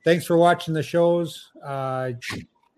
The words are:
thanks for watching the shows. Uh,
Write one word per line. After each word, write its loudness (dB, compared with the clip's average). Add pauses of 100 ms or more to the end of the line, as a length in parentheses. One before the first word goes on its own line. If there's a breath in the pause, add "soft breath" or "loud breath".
thanks 2
for 2
watching 4
the -2
shows. 0 (120)
Uh, -6 (680)